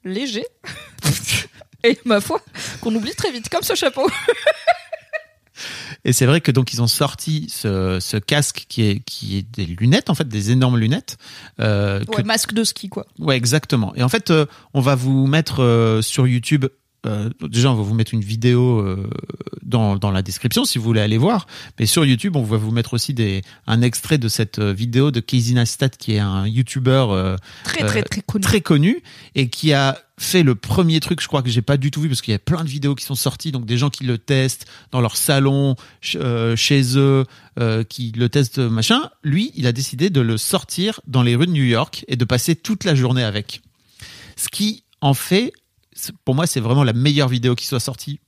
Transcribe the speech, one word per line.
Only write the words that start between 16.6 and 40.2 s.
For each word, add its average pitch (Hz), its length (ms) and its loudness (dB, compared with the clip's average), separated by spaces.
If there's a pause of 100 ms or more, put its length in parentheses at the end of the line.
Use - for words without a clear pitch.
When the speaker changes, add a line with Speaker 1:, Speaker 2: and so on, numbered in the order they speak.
Speaker 2:
euh, 107 240 -4 (180)
déjà, 120 240 2
on 123 40 2
va 107 80 0
vous 101 100 -2
mettre 113 220 0
une 110 60 0
vidéo, 120 580 2
euh, 98 280 -4 (560)
dans, 107 320 2
dans 98 160 0
la 95 100 0
description 110 440 -2
si - 140 -2
vous 110 40 -6
voulez 110 180 2
aller 107 160 2
voir. 180 280 2 (340)
Mais 117 60 2
sur 160 200 2
YouTube, 139 300 2
on 135 80 0
va 110 140 0
vous 107 140 -2
mettre 117 240 -2
aussi 127 180 -2
des, 101 280 0 (260)
un 113 140 2
extrait 123 360 0
de 117 100 0
cette, 107 320 -2
euh, 101 140 0
vidéo 120 380 0
de 123 80 0
Casey 120 340 0
Neistat, 123 360 0
qui - 260 -6
est 104 40 2
un 98 280 0
YouTuber, 127 640 2
euh, 95 280 0 (260)
Speaker 1:
Très, - 200 -4
Speaker 2:
euh, 107 40 0
Speaker 1:
très, 147 160 0
très - 180 -6
connu. - 220 -4
Speaker 2:
très 202 180 2
connu 175 420 2 (320)
et 131 140 0
qui 151 240 0
a 135 260 2 (200)
fait 180 240 2
le 156 100 6
premier 165 460 2
truc, 151 220 -4
je - 60 -6
crois 143 140 0
que 123 80 -2
j'ai 117 140 0
pas 139 140 2
du 135 120 0
tout 147 120 -6
vu 160 80 0
parce 123 120 -2
qu'il 110 120 -2
y - 20 2
a 98 40 -2
plein 165 240 -2
de 151 60 -6
vidéos 143 240 -2
qui 123 120 -8
sont 139 100 -6
sorties, - 360 -4
donc 123 140 -6
des 117 140 -2
gens 143 100 2
qui - 140 -8
le 123 160 -2
testent 131 480 0 (240)
dans 127 100 0
leur 113 160 -2
salon, 139 580 2 (260)
ch-, - 220 -6
euh, 117 320 0
chez 131 440 2
eux, 139 260 4 (340)
euh, 113 240 0
qui 117 320 -8
le 120 140 2
testent, 139 300 0
machin. 117 500 0 (140)
Lui, 185 320 0
il 123 100 -2
a 123 60 4
décidé 135 400 -2
de 143 100 2